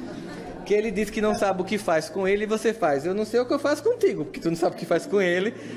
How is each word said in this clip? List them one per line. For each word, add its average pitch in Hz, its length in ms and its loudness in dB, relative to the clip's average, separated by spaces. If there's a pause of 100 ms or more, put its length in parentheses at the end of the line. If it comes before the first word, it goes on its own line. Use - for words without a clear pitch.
(640)
que - 80 2
ele 214 180 2
diz 208 180 0
que 220 100 -4
não 208 160 2
sabe 190 260 0
o 180 40 0
que 208 120 -2
faz 160 320 0
com 196 160 -2
ele 202 200 2
e - 20 -6
você 214 260 0
faz, 151 320 2
"Eu 185 80 0
não 214 120 0
sei 233 160 2
o 254 40 0
que 269 80 0
eu 285 60 2
faço 294 240 0
contigo, 392 400 2
porque - 160 -8
tu 170 100 0
não 165 60 0
sabe 170 220 0
o - 20 -12
que 175 60 -6
faz 170 200 0
com 202 160 2
ele". 185 300 2 (260)